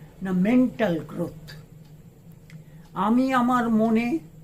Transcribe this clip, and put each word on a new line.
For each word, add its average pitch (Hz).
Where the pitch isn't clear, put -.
না, 185
মেন্টাল 208
গ্রোথ। -
আমি 240
আমার 247
মনে, 226